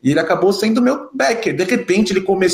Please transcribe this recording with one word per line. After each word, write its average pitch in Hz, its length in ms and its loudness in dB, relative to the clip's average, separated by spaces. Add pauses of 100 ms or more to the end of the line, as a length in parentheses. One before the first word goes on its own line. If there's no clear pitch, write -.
E 127 60 0
ele 147 100 2
acabou 180 320 2
sendo 220 300 0
meu 254 320 -2
backer. 247 420 -2
De 170 80 -2
repente, 202 500 0
ele 190 80 0
come-, 190 320 0